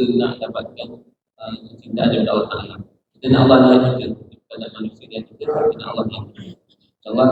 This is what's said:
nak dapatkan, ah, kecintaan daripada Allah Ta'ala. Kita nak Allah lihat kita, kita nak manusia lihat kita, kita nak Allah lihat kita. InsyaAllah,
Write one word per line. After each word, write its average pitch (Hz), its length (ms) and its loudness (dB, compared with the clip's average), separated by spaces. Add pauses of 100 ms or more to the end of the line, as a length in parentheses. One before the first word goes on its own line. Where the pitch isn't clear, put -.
(160)
nak 120 240 -2
dapatkan, 113 480 -10 (480)
ah, 110 180 -12 (220)
kecintaan 117 340 -4
daripada 110 220 0
Allah 107 160 -2
Ta'ala. - 280 -10 (400)
Kita 131 120 -10
nak 127 160 4
Allah 131 140 8 (100)
lihat 123 140 6 (180)
kita, - 60 -8 (260)
kita - 240 -20
nak 110 160 -14
manusia 110 340 -12
lihat 110 220 -12
kita, - 160 -18
kita 151 320 0
nak - 160 -12
Allah - 160 -4
lihat - 240 -10
kita. - 100 -18 (640)
InsyaAllah, 117 260 2